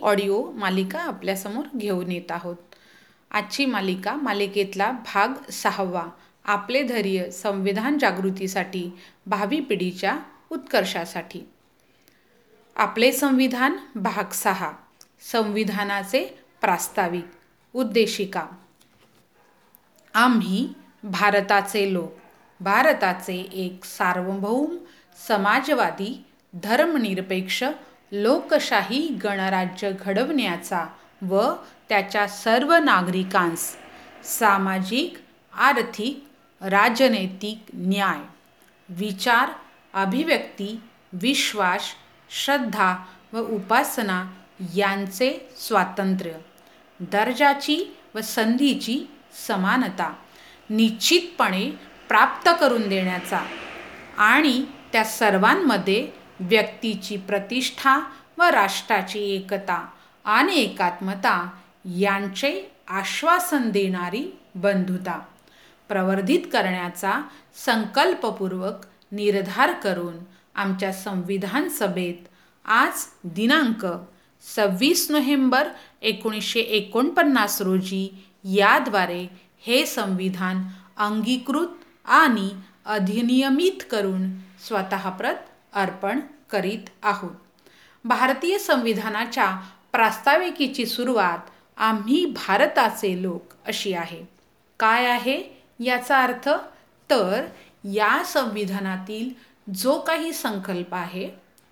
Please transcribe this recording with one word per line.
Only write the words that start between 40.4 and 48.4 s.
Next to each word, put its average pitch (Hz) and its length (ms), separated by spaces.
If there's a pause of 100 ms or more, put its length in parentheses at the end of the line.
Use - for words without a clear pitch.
विश्वास, 202 680 (640)
श्रद्धा 214 520 (360)
व 220 40
उपासना 214 920 (440)
यांचे 196 840
स्वातंत्र्य, 185 760 (680)
दर्जाची 277 960 (180)
व 214 60
संधीची 240 840 (420)